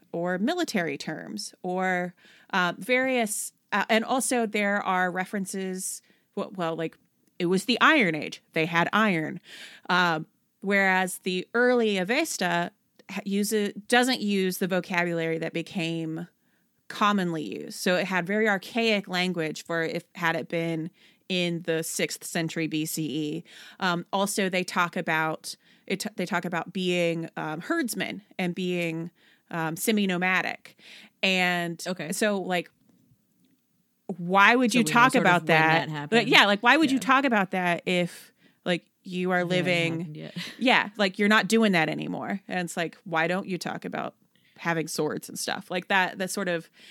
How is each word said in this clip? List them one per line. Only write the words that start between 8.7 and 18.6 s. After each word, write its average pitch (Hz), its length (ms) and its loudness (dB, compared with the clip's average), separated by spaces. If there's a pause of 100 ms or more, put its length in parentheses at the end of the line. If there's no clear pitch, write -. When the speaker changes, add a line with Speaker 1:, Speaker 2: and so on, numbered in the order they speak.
Speaker 1:
iron. 170 460 0 (500)
Um, 175 380 2 (320)
whereas 190 600 2
the 185 340 -4
early 240 440 4
Avesta 185 760 0 (380)
ha-, 196 140 -8
uses, 208 480 0 (160)
doesn't 247 320 2
use 190 380 0
the 190 100 -2
vocabulary 175 680 -2
that 165 160 -6
became 165 760 -6 (600)
commonly 185 540 0 (200)
used. - 160 -12
So 180 160 2
it 180 100 0
had 180 220 -2
very 214 220 0
archaic 208 580 0